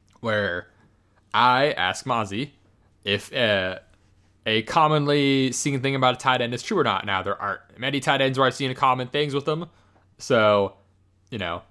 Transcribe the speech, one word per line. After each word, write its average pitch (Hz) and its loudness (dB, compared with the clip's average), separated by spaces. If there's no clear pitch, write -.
where 101 -2
I 123 4
ask 92 -4
Mozzie 117 -4
if, 101 -4
uh, 98 0
a 110 0
commonly 143 2
seen 139 -2
thing 135 -2
about 127 2
a - -8
tight 127 0
end 120 -4
is 117 -8
true 202 -2
or 143 2
not. 101 0
Now, 98 -2
there 98 -6
aren't 101 -8
many 135 -4
tight 139 0
ends 131 0
where 135 4
I've 123 -2
seen 131 -4
common 127 0
things 147 -2
with 139 -4
them, 160 -4
so, 104 2
you 123 -10
know, 87 -6